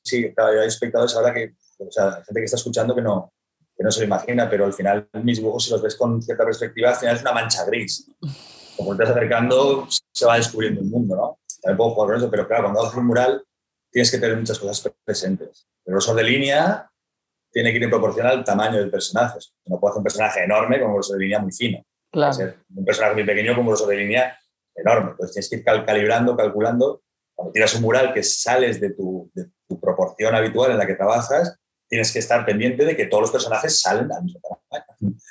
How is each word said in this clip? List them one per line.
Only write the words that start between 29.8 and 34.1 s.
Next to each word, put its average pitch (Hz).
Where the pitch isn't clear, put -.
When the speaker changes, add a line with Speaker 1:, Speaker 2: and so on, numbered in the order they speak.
Speaker 1:
proporción 95
habitual 113
en 110
la 98
que 95
trabajas, 120
tienes 113
que 120
estar 117
pendiente 120
de 160
que -
todos 107
los 113
personajes 123
salen 104